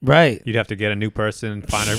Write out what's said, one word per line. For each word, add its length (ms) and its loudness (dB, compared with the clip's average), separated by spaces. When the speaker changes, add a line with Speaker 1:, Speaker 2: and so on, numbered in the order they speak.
Speaker 1:
Right. 400 4
Speaker 2:
You'd 120 -2
have 100 0
to 80 -6
get 160 0
a 60 0
new 160 -2
person, 500 -4
find 260 -2
a 100 2